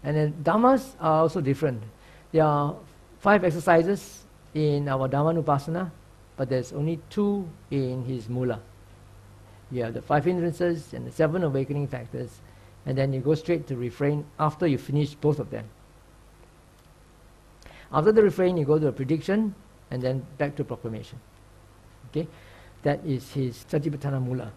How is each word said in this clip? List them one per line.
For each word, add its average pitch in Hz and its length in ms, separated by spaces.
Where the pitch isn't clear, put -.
And 147 140
then 151 260
dhammas 233 580
are 160 200
also 160 220
different. 135 400
There 160 120
are 147 320
five 202 240
exercises 170 800
in 147 340
our 135 200
Dhammanupassana, 156 800
but 135 120
there's 127 240
only 151 280
two 202 380
in 131 360
his 120 240
mula. 123 320
You 123 100
have 113 120
the 113 80
five 147 220
hindrances 170 680
and 123 100
the 123 60
seven 160 320
awakening 139 460
factors, 123 500
and 135 100
then 135 160
you 131 80
go 147 140
straight 160 320
to 135 100
refrain 143 480
after 156 280
you 135 120
finish 147 360
both 147 260
of 117 100
them. 110 140
After 156 200
the 214 100
refrain, 185 340
you 156 80
go 151 140
to 151 80
a 131 60
prediction, 185 640
and 127 100
then 131 240
back 147 200
to 143 80
proclamation. 113 540
Okay, 160 180
that 143 200
is 135 280
his 131 360
Satipatthana 143 560
Mula. 123 320